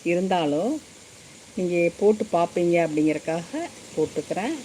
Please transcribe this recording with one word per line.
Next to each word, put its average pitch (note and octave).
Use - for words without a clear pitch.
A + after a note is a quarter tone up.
இருந்தாலும் F3+
நீங்க F3
போட்டு G#3+
பார்ப்பீங்க E3+
அப்படிங்கறக்காக D#3
போட்டுக்கிறேன். E3